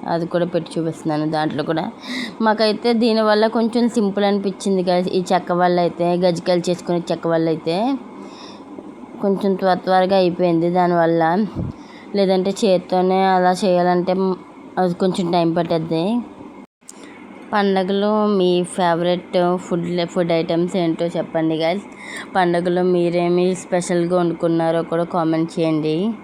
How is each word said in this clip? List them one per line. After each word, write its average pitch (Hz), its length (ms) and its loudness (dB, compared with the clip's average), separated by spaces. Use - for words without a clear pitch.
అది 170 200 -2
కూడా 170 180 0
పెట్టి 170 220 -4
చూపిస్తున్నాను. 160 600 -2
దాంట్లో 151 360 -2
కూడా 160 140 -2
మాకైతే 214 440 2
దీనివల్ల 220 440 4
కొంచెం 233 280 2
సింపుల్ 202 340 2
అనిపించింది 196 600 0
గాయ్స్. 180 280 2
ఈ - 20 2
చెక్క 180 200 0
వల్ల 180 240 4
అయితే, 170 220 0
గజ్జికాయలు 175 460 2
చేసుకునే 175 300 -2
చెక్క 165 240 -4
వల్ల 165 200 2
అయితే 160 220 -4
కొంచెం 196 360 0
త్వర 190 140 2
త్వరగా 185 380 4
అయిపోయింది 175 440 2
దానివల్ల. 170 460 4
లేదంటే 190 340 2
చేత్తోనే 185 580 2
అలా 180 180 4
చేయాలంటే 180 500 2
అది 175 220 0
కొంచెం 185 320 0
టైమ్ 165 220 2
పట్టేది. 165 480 -2
పండగలో 196 600 2
మీ 180 120 4
ఫేవరెట్ 175 600 0
ఫుడ్, 170 180 -2
ఫుడ్ 175 260 0
ఐటమ్స్ 170 340 0
ఏంటో 165 200 0
చెప్పండి 160 480 -2
గాయ్స్. 185 200 -2
పండగలో 175 460 2
మీరేమి 175 520 2
స్పెషల్గా 175 560 0
వండుకున్నారో 165 600 0
కూడా 170 140 0
కామెంట్ 160 400 0
చేయండి 156 380 0